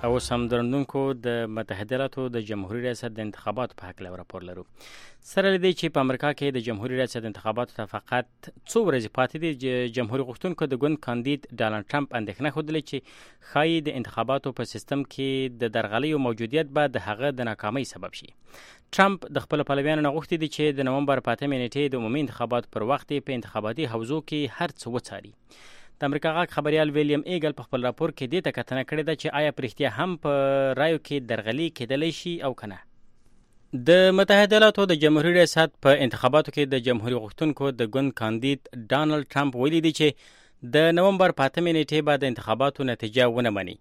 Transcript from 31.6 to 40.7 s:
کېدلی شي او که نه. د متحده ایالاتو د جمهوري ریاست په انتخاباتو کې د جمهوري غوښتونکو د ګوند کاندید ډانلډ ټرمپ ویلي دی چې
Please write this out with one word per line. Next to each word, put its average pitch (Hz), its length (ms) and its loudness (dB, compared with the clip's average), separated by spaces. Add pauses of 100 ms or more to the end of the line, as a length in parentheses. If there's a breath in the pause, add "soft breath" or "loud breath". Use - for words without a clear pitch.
کېدلی 139 400 -2
شي 175 160 -6 (140)
او - 20 0 (100)
که 107 120 -10
نه. 90 60 -14 (1120)
د 185 300 10
متحده 202 380 6
ایالاتو 208 340 8
د 156 140 2
جمهوري 156 340 6
ریاست 160 360 4 (120)
په 143 200 8
انتخاباتو 143 500 2
کې 143 180 0
د 123 140 -2
جمهوري 120 340 0
غوښتونکو 139 580 -2
د 110 160 0
ګوند 135 240 0
کاندید 117 540 -2
ډانلډ 143 580 0
ټرمپ 139 300 0
ویلي 156 240 2
دی 156 120 2
چې 151 100 6 (680 soft breath)